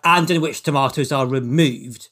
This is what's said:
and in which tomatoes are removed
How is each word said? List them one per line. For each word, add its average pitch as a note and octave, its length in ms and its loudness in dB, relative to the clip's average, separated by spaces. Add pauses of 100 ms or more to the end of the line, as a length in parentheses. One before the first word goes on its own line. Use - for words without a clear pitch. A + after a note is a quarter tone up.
and E3+ 280 4
in E3+ 100 2
which D#3 220 -4
tomatoes C3+ 500 0
are C3+ 140 0
removed B2+ 840 -2